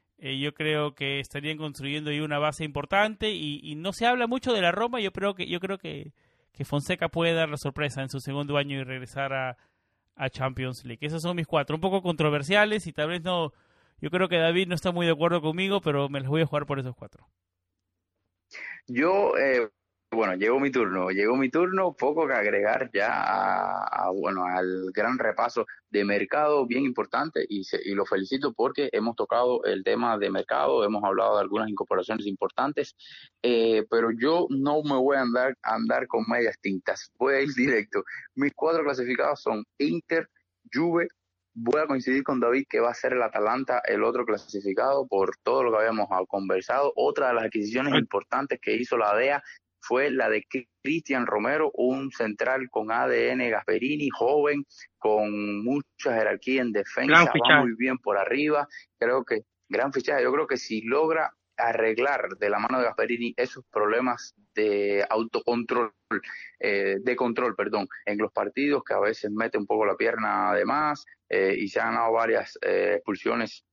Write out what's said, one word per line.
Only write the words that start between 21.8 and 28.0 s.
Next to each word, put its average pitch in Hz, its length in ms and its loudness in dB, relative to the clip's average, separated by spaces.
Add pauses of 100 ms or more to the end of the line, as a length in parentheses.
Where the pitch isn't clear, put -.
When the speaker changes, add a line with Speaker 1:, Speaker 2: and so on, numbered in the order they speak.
Speaker 2:
poco 147 300 0
que 135 60 0
agregar 107 580 2
ya 101 180 2
a, 95 760 0
a, 92 240 -2
bueno, 95 340 -2
al 92 480 -2
gran 117 260 0
repaso 113 480 0 (240)
de 101 140 2
mercado, 135 640 2
bien 123 180 0
importante, 135 640 -2
y 98 160 -4
se, - 180 -4
y 98 120 -4
lo 98 100 2